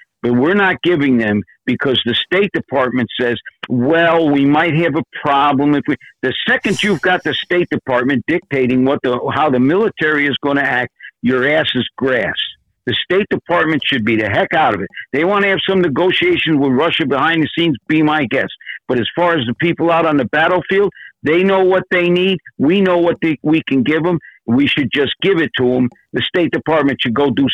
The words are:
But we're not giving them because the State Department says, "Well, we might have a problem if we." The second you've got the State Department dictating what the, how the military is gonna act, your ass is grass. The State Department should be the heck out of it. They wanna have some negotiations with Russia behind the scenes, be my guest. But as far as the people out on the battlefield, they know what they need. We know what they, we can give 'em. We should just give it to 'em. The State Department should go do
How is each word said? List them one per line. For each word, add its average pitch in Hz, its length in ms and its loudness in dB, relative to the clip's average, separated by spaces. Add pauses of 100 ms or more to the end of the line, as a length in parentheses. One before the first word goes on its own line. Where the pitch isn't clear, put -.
(220)
But 120 120 0
we're 135 200 2
not 196 300 0
giving 143 340 2
them 104 240 0 (240)
because 127 400 -2
the 120 80 -2
State 185 400 -2
Department 127 540 -2 (120)
says, 120 180 -2 (320)
"Well, 165 600 2
we 143 160 2
might 151 300 2
have 160 200 0
a 160 80 -2 (200)
problem 143 520 2
if 139 120 -2
we." 147 80 0 (260)
The 131 120 -2 (140)
second 220 360 -2
you've 202 180 0
got 180 220 0
the 151 100 -4
State - 380 -2
Department 127 560 -2
dictating 131 580 0
what 139 160 0
the, 123 180 -2 (140)
how 147 160 0
the 127 100 0
military 156 680 0
is 131 160 -4
gonna 143 180 0
act, 127 300 -2 (320)
your 127 240 0
ass 151 260 0
is 123 140 -2 (100)
grass. 123 380 -2 (500)
The 123 180 -4
State 196 280 -2
Department 160 520 -2
should 120 220 -2
be 113 100 0
the 107 140 -2
heck 131 240 -2
out 147 220 2
of 92 60 -6
it. 95 60 -8 (240)
They 147 140 0
wanna 202 220 2
have 190 200 0
some 190 140 2
negotiations 170 760 0
with 139 120 2
Russia 151 360 0
behind 151 360 0
the 139 140 -2
scenes, 170 200 0 (100)
be 160 160 2
my 151 220 0
guest. 117 260 -2 (360)
But 127 120 0
as 110 160 -2
far 170 220 2
as 127 100 -2
the 120 80 -4
people 165 360 -2
out 165 140 2
on 156 120 2
the 131 80 0
battlefield, 175 640 0 (320)
they 165 200 2
know 190 200 4
what 185 260 2
they 175 200 0
need. 180 280 2 (220)
We 170 220 2
know 180 180 2
what 170 240 0
they, 160 200 0
we 156 240 2
can 135 160 0
give 156 220 0
'em. 175 140 0 (280)
We 131 200 2
should 131 260 -2
just 139 200 0 (100)
give 180 160 2
it 156 180 -2
to 127 160 2
'em. 127 160 0 (240)
The 127 80 -2
State 170 300 -2
Department 147 500 0
should 117 140 -2
go 143 160 2
do 131 220 0